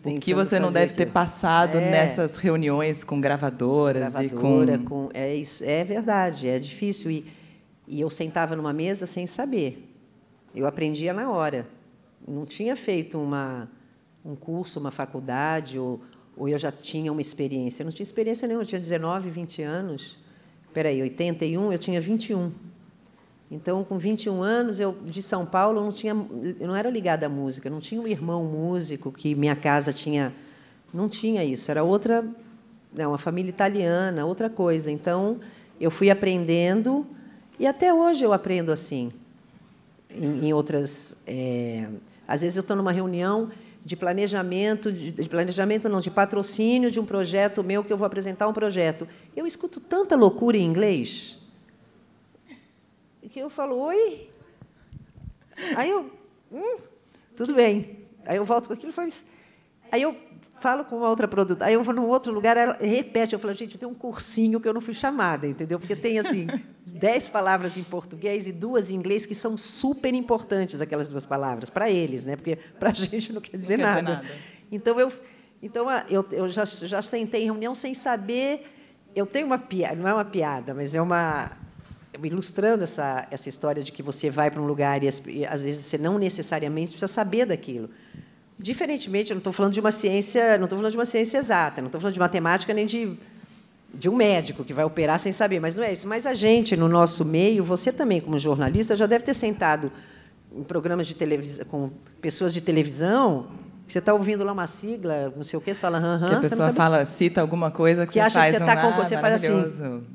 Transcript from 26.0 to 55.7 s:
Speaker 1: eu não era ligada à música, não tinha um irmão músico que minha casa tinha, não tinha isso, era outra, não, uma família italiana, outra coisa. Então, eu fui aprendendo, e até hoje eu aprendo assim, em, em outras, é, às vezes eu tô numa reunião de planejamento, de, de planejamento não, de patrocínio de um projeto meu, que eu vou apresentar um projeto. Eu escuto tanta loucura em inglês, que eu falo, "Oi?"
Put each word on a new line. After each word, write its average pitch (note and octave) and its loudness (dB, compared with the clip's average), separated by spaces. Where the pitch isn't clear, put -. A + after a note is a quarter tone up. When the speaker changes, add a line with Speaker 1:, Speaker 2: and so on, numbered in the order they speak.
Speaker 1:
eu F3 -6
não F#3+ -4
era G#3+ -2
ligada F3 0
à - -2
música, C#3 -6
não D3+ -8
tinha A3 -8
um A3+ -6
irmão E3+ -2
músico D#3 -4
que D3 -2
minha D3 2
casa D3 2
tinha, C#3+ -2
não F#3+ -2
tinha G#3+ -2
isso, C3 -4
era D3+ 2
outra, A3 2
não, D3 -2
uma C#3+ -2
família F3+ -2
italiana, F3+ 0
outra F#3+ -2
coisa. E3 0
Então, F3+ -2
eu D#3+ 2
fui G3 4
aprendendo, F#3+ 2
e C4+ 2
até F4 4
hoje E4 4
eu G#3 6
aprendo F3+ 0
assim, C3 -2
em, D3 -2
em D#3 2
outras, D3 -2
é, A#2+ -4
às D3 -2
vezes F3 -2
eu F#3+ -2
tô G3+ -2
numa F#3+ 0
reunião F#3 -2
de E3+ -8
planejamento, G3 0
de, E3+ -6
de D#3+ -6
planejamento F#3+ 0
não, G3+ 2
de F3+ -4
patrocínio A3 2
de A3+ -2
um A3 -2
projeto G3 0
meu, G3 0
que G#3 -2
eu G3+ 0
vou G3+ 0
apresentar G3 -2
um G#3+ 0
projeto. F3+ 0
Eu D#4 -4
escuto - -6
tanta F#4 2
loucura A#3 6
em F3+ 4
inglês, E3 0
que C4+ -10
eu D4 -8
falo, C#4 -4
"Oi?" F4 0